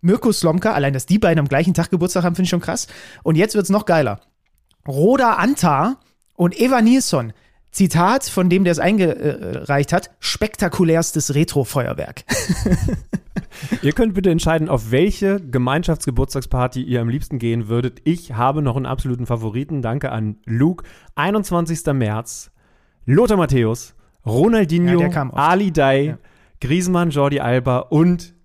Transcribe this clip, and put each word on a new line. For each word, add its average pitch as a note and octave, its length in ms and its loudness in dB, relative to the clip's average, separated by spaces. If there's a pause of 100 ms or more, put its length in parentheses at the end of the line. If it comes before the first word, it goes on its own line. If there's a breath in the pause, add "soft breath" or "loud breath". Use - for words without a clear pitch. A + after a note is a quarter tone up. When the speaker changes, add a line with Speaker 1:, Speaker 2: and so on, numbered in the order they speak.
Speaker 1:
Mirko G#3+ 320 2
Slomka, F3 420 0
allein C#3 180 0
dass C3+ 140 -4
die G3+ 120 2
beiden E3 220 2
am C#3+ 80 0
gleichen E3 260 2
Tag E3+ 160 -2
Geburtstag F3 340 0
haben, F3 120 0
finde F#3 80 0
ich E3+ 60 -2
schon F3 100 0
krass. - 260 -6 (380 loud breath)
Und D#3+ 120 2
jetzt G#3 200 2
wird's F#3+ 140 0
noch G#3 140 2
geiler. C#3+ 360 0 (680)
Roda A3 480 2
Antar F3+ 640 0 (380)
und F3 220 0
Eva B3+ 220 4
Nilsson. A3 520 2 (380)
Zitat F#3+ 540 2
von F3+ 240 0
dem, F#3 160 4
der F3 80 2
es E3 60 0
eingereicht D3 1120 0
hat, - 180 -2 (100)
„spektakulärstes E3 1120 0
Retro-Feuerwerk“. - 960 -2
<laughs> - 1500 -4
Speaker 2:
Ihr C#3 100 0
könnt A3+ 220 0
bitte F#3+ 160 0
entscheiden, D#3+ 380 0
auf A2 220 -2
welche G3 500 0
Gemeinschaftsgeburtstagsparty C3 1400 -2
ihr B2 180 -2
am A#2 80 -2
liebsten C#3 300 -4
gehen A2+ 300 -2
würdet. A#2+ 360 -2
Ich E3 300 -2
habe C3+ 280 0
noch B2+ 140 0
einen C3 100 -4
absoluten B2 400 -4
Favoriten. A#2+ 560 -4
Danke B2 300 -4
an G#2+ 240 -4 (100)
Luke. C#3 380 0 (300 soft breath)
Einundzwanzigster E3+ 800 -2
März. A2+ 580 -4 (540)
Lothar G#3 320 4
Matthäus, B2+ 580 0 (320)
Ronaldinho, F3 680 2
Speaker 1:
Ja, F3 60 4
der E3+ 120 2
kam C#3+ 200 -4
oft. - 80 -6
Speaker 2:
Ali F3+ 320 2
Day, C#3 380 2
Speaker 1:
Ja. D#3 100 -8 (420 soft breath)
Speaker 2:
Griezmann, F3 500 0
Jordi C#3 300 0
Alba B2 380 0
und E3+ 560 0 (100)